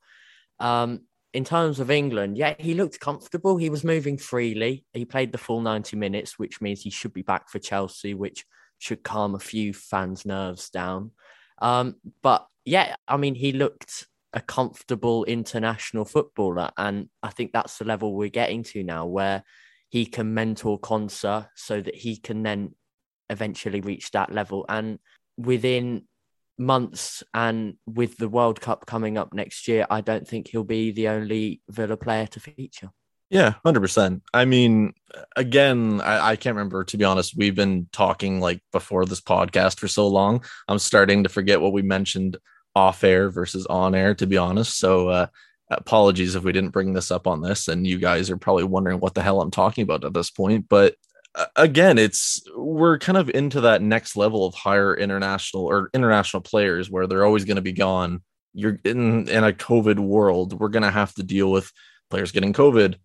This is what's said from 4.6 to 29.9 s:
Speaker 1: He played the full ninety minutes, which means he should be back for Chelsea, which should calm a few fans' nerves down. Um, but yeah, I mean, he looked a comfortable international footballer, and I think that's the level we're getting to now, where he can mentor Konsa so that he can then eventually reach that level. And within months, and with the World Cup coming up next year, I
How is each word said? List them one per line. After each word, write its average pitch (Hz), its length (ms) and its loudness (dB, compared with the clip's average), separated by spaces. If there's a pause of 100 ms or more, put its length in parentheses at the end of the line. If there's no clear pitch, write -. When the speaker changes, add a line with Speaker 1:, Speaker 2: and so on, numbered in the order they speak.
Speaker 1:
He 120 120 -8
played 131 260 -4
the 117 60 -8
full 117 240 -6
ninety 107 340 -4
minutes, 101 440 -8
which - 220 -12
means 101 200 -6
he 101 80 -12
should - 240 -10
be 95 80 -12
back - 280 -6
for 101 100 -12
Chelsea, 98 540 -8
which 98 320 -10 (340)
should - 240 -10
calm 104 320 -6
a 98 40 -10
few 107 340 -8
fans' 95 520 -8
nerves 95 440 -10
down. 92 420 -8 (480)
Um, 123 360 -2 (280)
but 131 240 2 (180)
yeah, 170 300 0 (120)
I 139 100 -2
mean, 143 180 -2
he 135 160 -4
looked - 560 -6 (260)
a 120 80 -8
comfortable 117 840 -4
international 113 800 -6
footballer, 92 720 -4
and 101 320 -6 (120)
I 110 80 -8
think 117 220 -10
that's - 260 -6
the 107 80 -10
level 107 300 -4
we're 104 140 -4
getting 113 340 -4
to 101 200 -12
now, 82 220 -8
where 98 380 -4 (460)
he 117 160 -2
can 110 280 -6
mentor 110 460 -4
Konsa 107 760 -6
so 104 260 -8
that - 140 -10
he 113 220 -10
can 110 260 -10
then 101 300 -6 (560)
eventually 101 520 -8
reach 101 300 -10
that 98 220 -4
level. 98 360 -6
And 110 300 -6 (380)
within 123 720 -2 (520)
months, 127 640 -2 (100)
and 113 420 -2 (100)
with 113 320 -4
the 113 100 -4
World 113 320 0
Cup - 260 -6
coming 110 320 -6
up - 160 -6
next - 340 -10
year, 113 220 0
I 110 120 -2